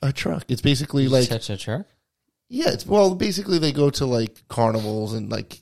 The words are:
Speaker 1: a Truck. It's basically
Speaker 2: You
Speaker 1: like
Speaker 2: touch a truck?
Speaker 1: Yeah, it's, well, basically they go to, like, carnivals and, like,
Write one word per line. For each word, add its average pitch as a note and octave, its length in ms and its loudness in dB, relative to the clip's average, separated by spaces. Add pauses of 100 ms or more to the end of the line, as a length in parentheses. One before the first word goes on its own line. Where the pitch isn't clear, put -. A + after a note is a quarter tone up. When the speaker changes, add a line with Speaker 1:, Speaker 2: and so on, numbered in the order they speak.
Speaker 1:
a C#3 120 0
Truck. D#3+ 360 -4
It's B2 120 -2
basically C#3 420 2
Speaker 2:
You C3 60 2
Speaker 1:
like B2+ 200 4
Speaker 2:
touch A2+ 200 -6
a G2+ 80 -6
truck? B2+ 280 -6 (680)
Speaker 1:
Yeah, C4+ 200 -2
it's, - 120 -6
well, G3 300 4
basically F#3+ 460 0
they D#3 120 2
go C#3+ 200 4
to, C#3 160 -2
like, A2+ 400 -2
carnivals A2 680 0
and, G#2+ 180 -6
like, G#2+ 300 -8